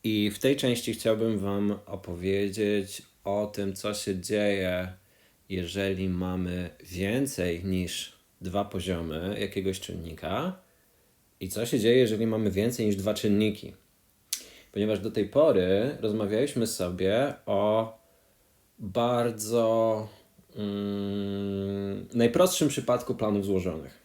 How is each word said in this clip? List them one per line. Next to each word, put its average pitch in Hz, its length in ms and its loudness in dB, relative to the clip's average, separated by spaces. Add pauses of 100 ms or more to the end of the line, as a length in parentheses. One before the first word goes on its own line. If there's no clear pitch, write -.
I 104 260 2
w - 80 -10
tej 135 180 4
części 123 380 0
chciałbym 113 440 2
wam 101 480 0
opowiedzieć 98 1160 -2 (220)
o 104 220 -2
tym, 98 280 -4
co 104 200 -4
się 98 260 -4
dzieje, 92 720 0 (560)
jeżeli 95 600 -2
mamy 90 640 -2 (140)
więcej 90 800 -2
niż 92 540 -4 (220)
dwa 92 240 -2
poziomy 90 760 -4
jakiegoś 95 400 -2
czynnika 87 760 -6 (840)
i 95 80 -6
co 107 180 -2
się 123 140 2
dzieje, 117 160 6
jeżeli 113 300 4
mamy 110 240 2
więcej 110 360 0
niż 104 100 2
dwa 98 180 -2
czynniki. 104 600 0 (1000)
Ponieważ 104 280 0
do 107 100 -4
tej 104 180 0
pory 113 720 4
rozmawialiśmy 110 680 0
sobie 95 680 0 (120)
o 110 460 2 (840)
bardzo, 113 1300 2 (480)
mm, 101 1600 -4
najprostszym 139 540 4
przypadku 123 460 0
planów 104 300 0
złożonych. 90 600 -2